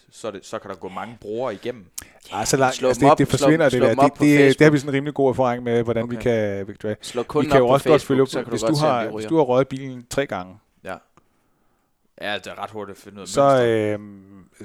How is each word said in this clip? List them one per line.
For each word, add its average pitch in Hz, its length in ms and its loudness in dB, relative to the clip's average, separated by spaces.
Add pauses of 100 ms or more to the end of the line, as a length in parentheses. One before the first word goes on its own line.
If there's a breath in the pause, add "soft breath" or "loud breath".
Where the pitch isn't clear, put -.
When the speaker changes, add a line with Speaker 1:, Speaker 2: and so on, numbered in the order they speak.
(120)
Speaker 1:
så - 160 -14
er 104 40 -8
det, 98 140 -14
så - 140 -10
kan 101 100 -16
der 95 80 -12
gå 92 120 -12
mange 101 320 -12
brugere 113 320 -8
igennem. 113 320 -12 (460 loud breath)
Speaker 2:
Ja, 190 140 -4
så 147 120 -2
langt, 131 180 2
Speaker 3:
Slå 127 120 -2
Speaker 2:
altså, 120 120 0
Speaker 3:
dem 139 60 4
Speaker 2:
det, 143 60 8
Speaker 3:
op, 156 60 4
Speaker 2:
det 139 100 2
Speaker 3:
slå - 40 -6
Speaker 2:
forsvinder, 139 380 2
Speaker 3:
dem, - 20 -4
Speaker 2:
det 123 80 0
Speaker 3:
slå 120 60 2
Speaker 2:
der. 113 40 4
Speaker 3:
dem 117 100 0
op 139 120 4
Speaker 2:
Det, - 60 -14
Speaker 3:
på - 60 -4
Speaker 2:
det, 147 80 6
det 147 80 6
har 139 100 8
Speaker 3:
Facebook. 151 240 6
Speaker 2:
vi 147 40 2
sådan 139 120 -6
en 135 40 -6
rimelig 139 200 -4
god 135 160 2
erfaring 123 340 0
med, 120 200 0
hvordan 113 280 -4
vi 123 40 -8
Speaker 1:
Okay. 110 80 -10 (340)
Speaker 2:
kan, 98 100 -10
vi 104 60 -14
kan, 107 280 -8
Speaker 3:
Slå - 200 -8
Speaker 2:
vi - 60 -4
Speaker 3:
kunden 147 240 -2
Speaker 2:
kan 143 80 6
jo 123 60 6
Speaker 3:
op 120 40 2
på 131 40 4
Speaker 2:
også 139 160 2
godt 147 120 6
følge 135 240 2
Speaker 3:
Facebook, - 20 -4
Speaker 2:
op, - 40 -8
Speaker 3:
så 131 80 -6
kan 117 60 -6
du 117 40 -14
Speaker 2:
hvis 113 120 -4
Speaker 3:
godt 113 80 0
Speaker 2:
du - 60 2
Speaker 3:
se, 151 100 0
om 147 60 2
Speaker 2:
har, 120 120 0
Speaker 3:
de 110 40 -6
Speaker 2:
hvis 110 80 -10
Speaker 3:
ryger. 107 140 -8
Speaker 2:
du 160 80 -2
har 151 60 6
røget 127 240 2
bilen 131 420 -12
tre 139 180 -2
gange. 92 300 -10 (260)
Speaker 1:
Ja. 92 140 -12 (1200)
Ja, 101 160 -8
det 95 100 -16
er 95 160 -14
ret 98 80 -10
hurtigt 101 260 -14
at - 60 -20
finde 101 140 -20
ud 98 40 -16
af 90 60 -16
Speaker 2:
Så, 135 140 -2
Speaker 1:
mønstret. 117 520 2
Speaker 2:
øhm, 98 520 -16 (200)